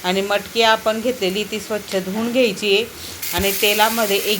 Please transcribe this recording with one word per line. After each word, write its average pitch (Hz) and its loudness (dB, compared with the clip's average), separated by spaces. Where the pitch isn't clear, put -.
आणि 185 0
मटकी 202 -2
आपण 220 2
घेतलेली 214 -2
ती 214 -6
स्वच्छ 208 -6
धुवून 196 -2
घ्यायची 214 2
आहे 226 2
आणि 196 2
तेलामध्ये 214 2
एक 202 0